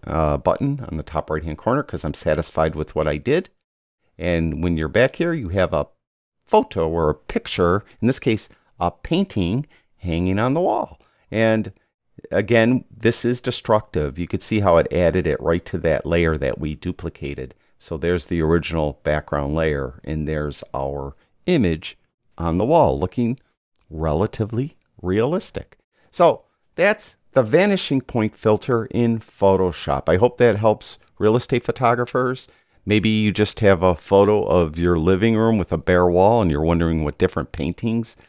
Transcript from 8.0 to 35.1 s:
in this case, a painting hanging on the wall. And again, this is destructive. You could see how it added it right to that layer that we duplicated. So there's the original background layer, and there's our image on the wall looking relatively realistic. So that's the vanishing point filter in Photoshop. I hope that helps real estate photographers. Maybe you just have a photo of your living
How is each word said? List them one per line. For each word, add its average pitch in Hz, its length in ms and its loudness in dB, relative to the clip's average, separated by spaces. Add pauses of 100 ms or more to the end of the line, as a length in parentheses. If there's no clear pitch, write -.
in 107 60 0
this 123 140 0
case, 110 280 -2 (320)
a 87 100 0
painting 135 760 -2 (320)
hanging 90 400 -2
on 127 160 0
the 165 60 -2
wall. - 380 -4 (320)
And 110 420 0 (580)
again, 113 600 2
this - 340 -2
is 120 160 -2
destructive. 85 800 -2
You 85 80 -6
could 92 160 -6
see 107 180 -2
how 92 180 6
it - 140 2
added 85 340 2
it 78 140 -2
right 82 260 0
to 92 120 -8
that 80 280 0
layer 82 300 2
that 67 220 -4
we 76 160 -6
duplicated. 71 800 -10 (240)
So - 180 -10
there's 85 300 -2
the 85 140 -2
original 78 640 0
background 73 520 -2
layer, 73 500 -2
and 78 220 -6
there's 76 460 -6
our 69 440 -8 (300)
image 98 520 -2 (400)
on 85 200 -2
the 95 60 0
wall 123 340 2
looking 113 400 -4 (520)
relatively 104 840 -4 (260)
realistic. 117 760 -4 (320)
So 165 340 2 (320)
that's 202 400 -2 (160)
the 131 100 4
vanishing 160 580 2
point 110 360 -2
filter 113 500 0
in 117 320 0
Photoshop. 92 920 0
I 82 80 4
hope 123 220 2
that 117 180 4
helps 107 420 0 (200)
real 110 180 4
estate 123 280 -2
photographers. 127 840 -2 (380)
Maybe 107 220 2
you 107 240 2
just - 280 0
have 98 220 4
a 92 120 4
photo 101 500 4
of 82 340 2
your 87 200 2
living 95 380 2